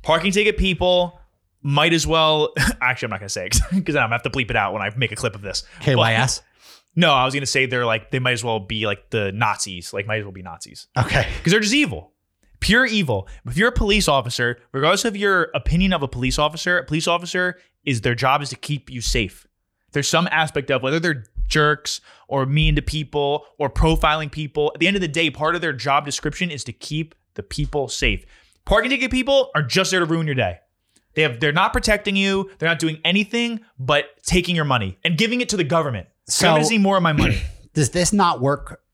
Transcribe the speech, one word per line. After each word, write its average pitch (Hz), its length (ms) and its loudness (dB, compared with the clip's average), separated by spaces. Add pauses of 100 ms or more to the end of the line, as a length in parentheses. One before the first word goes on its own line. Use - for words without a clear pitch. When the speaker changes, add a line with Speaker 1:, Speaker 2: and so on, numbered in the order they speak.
Speaker 1:
Parking 165 280 2
ticket 208 280 2
people 180 600 2 (440)
might 151 320 2
as 151 120 2
well, 156 460 2 (140)
<laughs> - 140 -2
actually, 127 260 0
I'm 110 40 -6
not 95 100 -6
gonna 98 100 -12
say 90 160 -6
it - 60 -4 (120)
<laughs> - 60 -6
'cause - 0 -
then 180 280 0
I'm 117 120 2
gonna 117 60 2
have - 80 -4
to 135 60 -2
bleep 123 200 -4
it 117 60 0
out 98 180 0
when 104 80 -4
I 101 140 -2
make 123 140 -2
a 107 60 -10
clip 110 180 -4
of 101 80 -14
this. 95 220 -6 (160)
Speaker 2:
K 135 160 2
Y 113 160 4
S? 120 280 0
Speaker 1:
But, - 60 -20 (500)
no, 165 180 4
I 127 100 4
was 131 80 -2
gonna 139 140 -4
say 131 180 2
they're 123 220 -2
like, 113 240 -2
they 131 80 -2
might 127 140 0
as 117 120 -4
well 113 160 -2
be 107 260 -6
like 101 240 -4
the 101 220 -2
Nazis, 98 640 -4
like 101 120 -6
might 110 120 -4
as 101 60 -8
well 98 80 -14
be 92 100 -16
Nazis. - 460 -18 (100)
Speaker 2:
Okay. 123 280 0 (160)
Speaker 1:
'Cause 165 80 0
they're 214 100 4
just 214 140 0
evil. 160 380 -2 (480)
Pure 240 260 4
evil. 156 400 0 (200)
If 123 100 -6
you're 220 120 4
a 240 40 0
police 214 360 2
officer, 120 500 0 (140)
regardless 156 340 2
of 202 100 -2
your 196 380 2
opinion 175 400 2
of 147 80 -2
a 135 60 -4
police 127 300 -2
officer, 165 400 0
a 131 60 -4
police 156 220 -2
officer 180 520 -2 (260)
is, 123 180 0
their 120 120 0
job 135 280 2
is 139 80 -8
to 127 60 -10
keep - 340 -8
you 123 100 -10
safe. - 460 -4 (460)
There's - 160 -2
some 170 220 2
aspect 151 400 -2
of 131 120 0
whether 135 180 0
they're 151 240 -4 (240)
jerks 151 520 0 (280)
or 135 180 0
mean 151 280 2
to 143 80 0
people 147 640 -4 (140)
or 139 120 -2
profiling 156 600 2
people. 147 420 -2
At 151 60 -10
the 170 80 4
end 202 80 2
of 190 60 0
the 175 40 -2
day, 156 240 0
part 156 240 -2
of 175 60 -4
their 160 140 -2
job 139 320 2
description 156 440 -4
is 143 140 -10
to 117 80 -10
keep 156 420 -8 (200)
the 98 80 -10
people 143 460 -4
safe. 110 360 -2 (400)
Parking 220 260 2
ticket 262 220 0
people 262 420 2
are 151 80 2
just 180 300 0
there 185 80 2
to 170 60 2
ruin 165 200 0
your 147 80 -2
day. 95 240 -2 (560)
They 156 80 2
have, 127 180 0
they're 147 120 0
not 185 200 2
protecting 208 440 0
you. 196 420 0
They're 160 100 -2
not 170 120 0
doing 156 240 -2
anything 220 560 0 (180)
but 143 280 0 (180)
taking 175 320 0
your 156 80 0
money 110 400 -2
and 170 120 0
giving 226 260 0
it - 80 -6
to 214 60 -2
the 175 80 -2
government. 139 440 -2 (180)
Speaker 2:
So - 200 0
Speaker 1:
"Government 156 180 4
doesn't 220 140 0
need 196 40 4
more 196 140 2
of 180 60 2
my 165 100 2
money." 117 260 2 (180)
Speaker 2:
<clears throat> - 180 -20
does 143 160 2
this 170 220 0
not 175 280 2
work? 139 400 -4 (140)